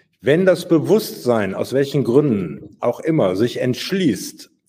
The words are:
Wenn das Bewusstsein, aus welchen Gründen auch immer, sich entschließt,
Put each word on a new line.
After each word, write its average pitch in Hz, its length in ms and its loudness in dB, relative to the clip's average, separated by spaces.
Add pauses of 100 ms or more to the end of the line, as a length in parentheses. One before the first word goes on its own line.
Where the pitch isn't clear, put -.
(200)
Wenn 156 260 2
das 180 220 2
Bewusstsein, 120 840 0
aus 110 200 -6
welchen 139 300 0
Gründen 110 760 0
auch 120 200 -2
immer, 117 360 0
sich 120 260 -2
entschließt, 131 920 -4 (180)